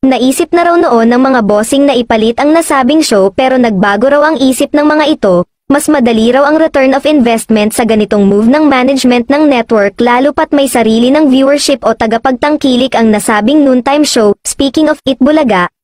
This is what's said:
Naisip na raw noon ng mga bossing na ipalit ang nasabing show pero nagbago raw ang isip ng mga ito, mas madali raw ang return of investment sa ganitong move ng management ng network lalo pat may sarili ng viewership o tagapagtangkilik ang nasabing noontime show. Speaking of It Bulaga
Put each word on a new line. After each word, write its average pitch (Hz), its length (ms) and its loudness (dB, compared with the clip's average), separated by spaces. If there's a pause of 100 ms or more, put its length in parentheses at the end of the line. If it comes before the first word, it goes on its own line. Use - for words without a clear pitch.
Naisip 262 480 -2
na 349 80 2
raw 339 160 2
noon 233 320 2
ng 247 80 0
mga 262 240 0
bossing 214 400 0
na 285 80 2
ipalit 233 480 -2
ang 294 160 2
nasabing 302 480 0
show 190 320 0
pero 262 240 0
nagbago 214 560 0
raw 302 160 2
ang 294 80 -4
isip 262 320 -2
ng 294 160 0
mga 302 240 0
ito, 185 320 0 (240)
mas 294 240 -2
madali 233 400 0
raw 277 160 2
ang 302 80 0
return 277 400 0
of 285 80 -4
investment 226 720 0
sa 233 80 -2
ganitong 214 400 0
move 202 240 2
ng 294 160 2
management 254 640 0
ng 294 240 0
network 226 480 -2
lalo 247 320 0
pat 311 240 -4
may 277 160 0
sarili 233 400 0
ng 302 160 2
viewership 269 560 0
o 220 80 0
tagapagtangkilik 254 1040 -2
ang 220 160 2
nasabing 214 480 0
noontime 277 480 0
show. 208 400 0
Speaking 285 400 -2
of 302 160 -4
It 262 160 -4
Bulaga 254 480 0 (160)